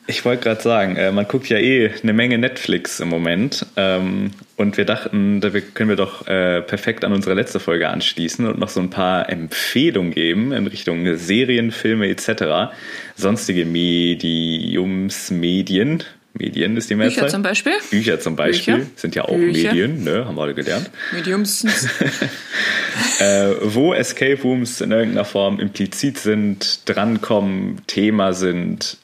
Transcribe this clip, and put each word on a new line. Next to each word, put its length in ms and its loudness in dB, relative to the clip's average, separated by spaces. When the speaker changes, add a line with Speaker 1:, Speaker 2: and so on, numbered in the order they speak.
Speaker 1:
Ich 180 -6
wollte 200 2
grad 180 0
sagen, 340 2
äh, 160 2
man 160 0
guckt 220 -2
ja 80 4
eh 340 4
eine 120 2
Menge 240 4
Netflix 640 -2
im 80 -2
Moment, 580 0
ähm, 540 0
und 220 0
wir 80 2
dachten, 560 0
da 120 0
wir, 60 0
können 300 -2
wir 60 4
doch, 300 -2
äh, 360 2
perfekt 420 -2
an 80 0
unsere 220 2
letzte 260 0
Folge 300 0
anschließen 560 -2
und 120 -2
noch 120 -4
so 100 -2
ein 100 -2
paar 380 0
Empfehlungen 840 0
geben 400 0
in 140 0
Richtung 500 -2
Serien, 540 2
Filme 380 0
et 120 -2
cetera. 520 0
Sonstige 500 0
Mediums, 1600 -2
Medien. 720 0
Medien 440 -2
ist 120 -4
die 60 0
Mehrzahl. 300 2
Speaker 2:
Bücher 40 4
zum 140 -2
Beispiel. 300 0
Speaker 1:
Bücher 300 2
zum 160 -2
Beispiel 400 2
Speaker 2:
Bücher. 180 -2
Speaker 1:
sind 220 -6
ja 80 0
auch 120 0
Speaker 2:
Bücher. 360 4
Speaker 1:
Medien, 320 0
ne? 220 0
Haben 100 -6
wir 60 -4
alle 120 -2
gelernt. 360 -4
Speaker 2:
Mediums. 580 -2
Speaker 1:
<laughs> 40 2
Äh, 420 4
wo 320 4
Escape 480 2
Rooms 380 0
in 120 -2
irgendeiner 320 2
Form 360 0
implizit 580 -4
sind, 680 0
drankommen, 1000 0
Thema 460 2
sind, 720 -2